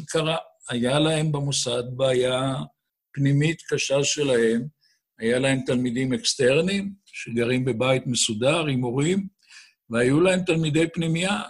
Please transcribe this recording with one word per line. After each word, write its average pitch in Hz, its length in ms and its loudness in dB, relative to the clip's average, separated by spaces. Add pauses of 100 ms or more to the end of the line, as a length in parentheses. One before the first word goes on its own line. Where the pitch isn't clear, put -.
קרה. 160 300 -2 (320)
היה 123 300 0
להם 156 340 0
במוסד 135 500 -2 (140)
בעיה 127 580 0 (580)
פנימית 143 560 2
קשה 139 360 0
שלהם, 120 580 2 (560)
היה 117 200 0
להם 135 280 2
תלמידים 127 460 0
אקסטרניים, 170 800 0 (120)
שגרים 120 600 -2
בבית 127 420 0
מסודר 131 600 0
עם 135 140 0
הורים, 147 460 0 (640)
והיו 127 300 2
להם 185 240 4
תלמידי 160 440 2
פנימייה, 170 600 -2